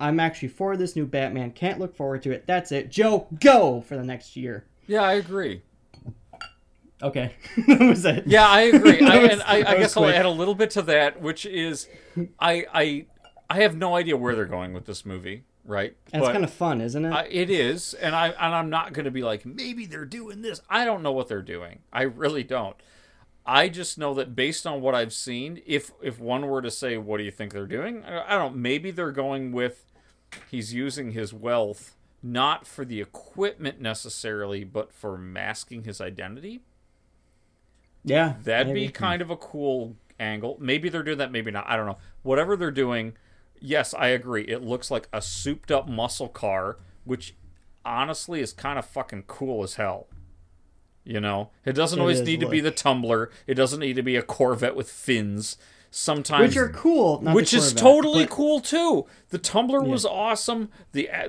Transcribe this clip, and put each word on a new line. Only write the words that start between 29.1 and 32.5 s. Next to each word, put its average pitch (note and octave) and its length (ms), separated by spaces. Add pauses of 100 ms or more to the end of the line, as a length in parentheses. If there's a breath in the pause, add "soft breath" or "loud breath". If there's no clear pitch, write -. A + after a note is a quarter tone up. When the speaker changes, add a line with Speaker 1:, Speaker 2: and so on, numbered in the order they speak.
Speaker 2:
going C3+ 400
with B2 320 (640 soft breath)
he's A2+ 240
using B2+ 380
his A2 220
wealth A2 600 (280)
not B2+ 440